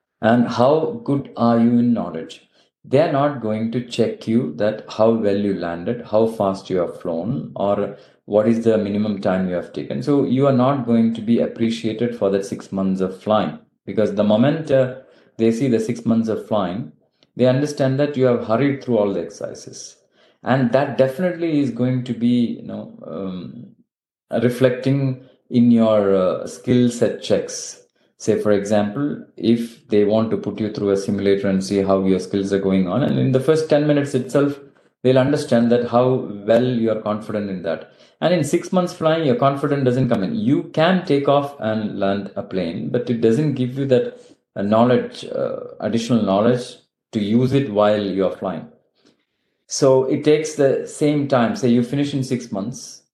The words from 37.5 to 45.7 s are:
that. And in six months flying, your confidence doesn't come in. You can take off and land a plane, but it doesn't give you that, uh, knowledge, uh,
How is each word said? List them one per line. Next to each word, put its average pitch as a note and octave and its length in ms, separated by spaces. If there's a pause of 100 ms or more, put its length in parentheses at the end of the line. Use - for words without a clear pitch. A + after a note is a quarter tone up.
that. E2 320 (260)
And D#3+ 140
in E3 100
six F3 300
months F3+ 180
flying, D#3+ 340
your A#2+ 120
confidence C#3 480
doesn't B2 240
come G#2 140
in. F#2 120
You C#3 280 (100)
can E3+ 320
take C#3 240
off C#3+ 320
and G#2+ 380
land G2 360
a G#2 80
plane, F2+ 460
but B2+ 200
it A#2 120
doesn't B2+ 320
give B2+ 240
you C#3 80
that, B2 340 (380)
uh, G#2 40
knowledge, A2 600
uh, - 360 (200)